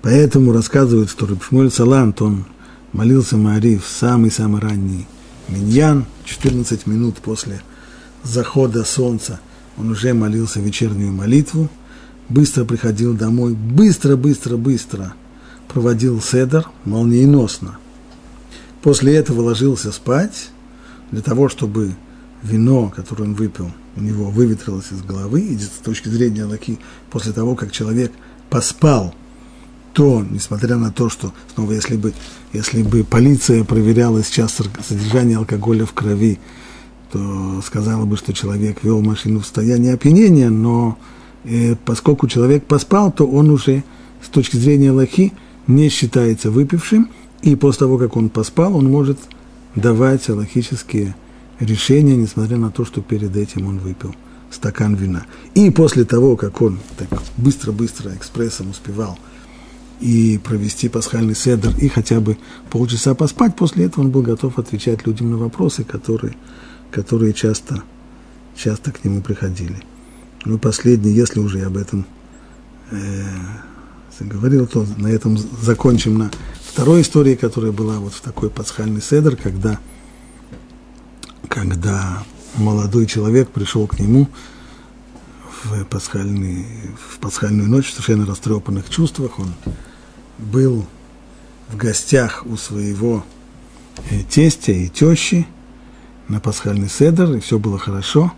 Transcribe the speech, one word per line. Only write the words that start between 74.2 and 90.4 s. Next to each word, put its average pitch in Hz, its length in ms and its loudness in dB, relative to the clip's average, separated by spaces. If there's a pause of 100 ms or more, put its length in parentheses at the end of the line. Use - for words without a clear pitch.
то 113 180 -2 (140)
на 104 80 -2
этом 110 320 0
з-, 104 80 -6 (160)
закончим 113 560 2
на 107 120 -4 (300)
второй 156 420 2
истории, 135 340 4
которая 113 360 -2
была 107 260 -4
вот 101 140 -8
в - 80 -16
такой 107 300 -6
пасхальный 107 500 -6
седр, 143 360 2
когда, 101 420 -4 (1700)
когда 95 720 -4 (340)
молодой 107 500 0
человек 113 420 0
пришёл 107 380 -4
к - 120 -6
нему 123 300 4 (1300)
в 107 220 -4
пасхальный, 95 800 -4 (420)
в - 100 -20
пасхальную 104 520 0
ночь 135 160 4
в - 60 -10
совершенно 104 340 0
растрёпанных 101 640 -4
чувствах. 143 480 -4
Он 92 160 -8 (840)
был 117 460 0 (840)